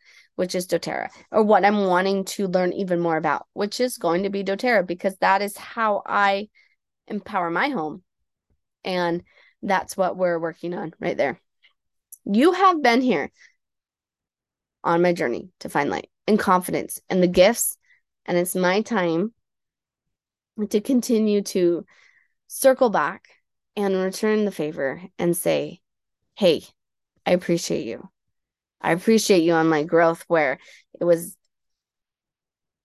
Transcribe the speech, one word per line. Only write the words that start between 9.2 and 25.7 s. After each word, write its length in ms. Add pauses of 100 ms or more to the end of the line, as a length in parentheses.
that's 360
what 200
we're 220
working 340
on 260
right 180
there. 220 (840)
You 300
have 280
been 200
here 300 (1500)
on 200
my 100
journey 360 (100)
to 100
find 220
light 180 (180)
and 120
confidence 680
and 140
the 60
gifts. 500 (480)
And 120
it's 180
my 260
time 520 (1400)
to 100
continue 640
to 420 (600)
circle 420
back 360 (500)
and 200
return 500
the 60
favor 500 (180)
and 180
say, 440 (540)